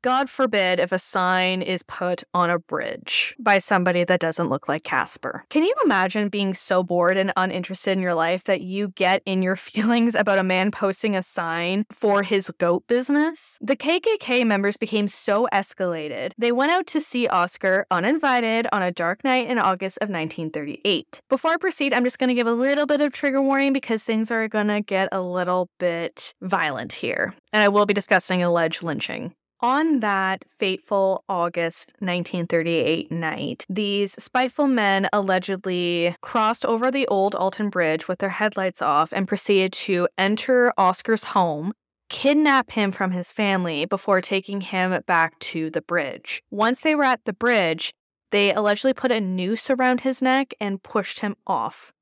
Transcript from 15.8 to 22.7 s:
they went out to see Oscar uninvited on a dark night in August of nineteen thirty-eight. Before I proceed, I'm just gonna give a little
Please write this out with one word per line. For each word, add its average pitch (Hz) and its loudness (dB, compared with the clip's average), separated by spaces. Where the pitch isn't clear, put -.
they 240 2
went 277 2
out 370 0
to 311 -2
see 247 -2
Oscar 190 0
uninvited 233 2
on 202 0
a 180 0
dark 180 -2
night 254 2
in 240 0
August 190 0
of 208 -2
nineteen 160 -4
thirty-eight. 156 -4
Before 320 2
I 339 2
proceed, 311 -2
I'm 247 2
just 254 -2
gonna 254 2
give 240 0
a 233 2
little 277 2